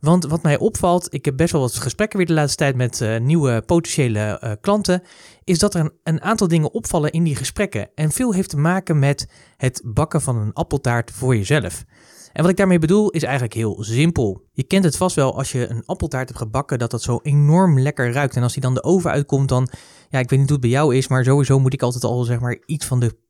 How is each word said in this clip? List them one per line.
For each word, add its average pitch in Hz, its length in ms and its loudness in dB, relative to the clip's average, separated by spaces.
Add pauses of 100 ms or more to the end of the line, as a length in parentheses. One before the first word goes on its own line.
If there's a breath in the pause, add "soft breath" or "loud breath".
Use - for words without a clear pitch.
Want 170 200 4
wat 156 180 -2
mij 147 160 2
opvalt, 180 560 0
ik 135 100 -6
heb 139 120 -2
best 165 160 0
wel 160 80 2
wat 127 140 -2
gesprekken - 440 -4
weer 180 80 2
de 165 60 0
laatste 151 240 0
tijd 139 200 0
met, 123 240 -2
eh, 113 200 -2
nieuwe 131 460 2
potentiële, 143 520 0
eh, 107 420 -4
klanten, 196 420 0 (420 loud breath)
is 175 140 2
dat 202 160 2
er 175 60 0
een, 151 120 0 (100)
een 160 200 -2
aantal 208 260 0
dingen 165 240 2
opvallen 165 400 -2
in 165 120 0
die 151 120 0
gesprekken. 135 580 -4
En 156 160 -2
veel 247 220 -2
heeft 190 160 -2
te - 80 -6
maken 170 420 0
met 139 300 0 (280 soft breath)
het - 280 -4
bakken 139 380 -2
van 127 140 -2
een 107 160 -2
appeltaart 120 580 -2
voor 127 260 0
jezelf. 107 480 -2 (480 loud breath)
En - 100 -2
wat 180 80 4
ik 180 60 0
daarmee 185 220 4
bedoel 190 320 2
is 151 120 -2
eigenlijk 127 320 -2
heel 113 260 -2
simpel. 113 720 0
Je - 100 -6
kent 190 220 2
het 156 120 2
vast 180 200 0
wel 135 200 2
als 131 160 -6
je 123 160 -4
een 117 180 -6
appeltaart 143 420 -4
hebt - 120 -12
gebakken, 123 380 -4
dat 120 120 -2
dat 117 120 -6
zo 120 200 -2
enorm 147 580 4
lekker 131 320 0
ruikt. 139 240 -2
En 120 60 0
als 120 100 0
die 135 100 -8
dan 127 120 0
de 123 80 -4
oven 170 280 2
uitkomt, 139 380 0
dan, 127 200 0 (400 loud breath)
ja, 135 100 -2
ik 127 120 -2
weet 135 80 4
niet 135 100 2
hoe 147 100 2
het 123 80 -2
bij 120 100 2
jou 139 200 2
is, 131 120 0
maar 127 160 2
sowieso 135 340 4
moet 131 140 2
ik 139 100 -4
altijd 123 220 -2
al, 123 200 0
zeg 120 160 -2
maar, 120 260 -4
iets 143 200 -6
van 127 140 0
de 117 180 0 (120)